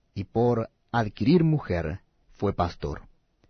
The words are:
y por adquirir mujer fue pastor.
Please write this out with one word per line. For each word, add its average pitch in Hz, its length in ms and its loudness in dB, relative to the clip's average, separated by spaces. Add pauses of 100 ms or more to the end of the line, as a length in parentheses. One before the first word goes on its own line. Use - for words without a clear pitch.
(140)
y 98 100 -8
por 117 460 0 (200)
adquirir 117 540 2
mujer 92 560 -2 (320)
fue 101 200 -2
pastor. 85 500 -4 (480)